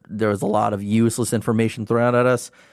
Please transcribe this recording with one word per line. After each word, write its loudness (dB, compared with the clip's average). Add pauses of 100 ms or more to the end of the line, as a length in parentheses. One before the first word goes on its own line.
there -2
was -2
a -2
lot 0
of -6
useless 0
information -2
thrown 2
at 4
us. 0 (220)